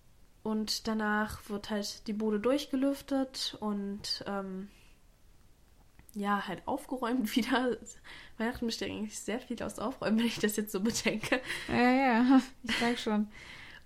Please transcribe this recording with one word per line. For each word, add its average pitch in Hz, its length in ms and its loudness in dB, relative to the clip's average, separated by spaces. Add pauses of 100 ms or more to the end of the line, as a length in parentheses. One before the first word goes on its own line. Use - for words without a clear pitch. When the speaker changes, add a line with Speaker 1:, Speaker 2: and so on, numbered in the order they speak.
(440)
Speaker 1:
Und 214 440 -2
danach 214 600 0
wird 202 200 -6
halt 208 380 -4
die 226 60 -2
Bude 214 260 2
durchgelüftet 269 1200 0
und, 202 680 -4
ähm, 196 420 -6 (1400)
ja, 202 340 -2
halt 180 200 -6
aufgeräumt 254 680 -2
<laughs> - 0 -
wieder. 247 420 2 (600)
Weihnachten 240 280 -2
besteht 220 240 -4
eigentlich 202 300 -8
sehr 208 200 -4
viel - 220 -8
aus - 180 -6
Aufräumen, 220 400 0
wenn 233 60 4
ich 226 140 0
das 208 160 2
jetzt 208 160 -2
so 196 80 -2
bedenke. 220 600 0 (260)
Speaker 2:
Ja, 247 240 4
ja, 262 500 8 (100)
<laughs> - 120 -20
ich 220 160 -2
sag 233 180 2
schon. 214 300 2 (580)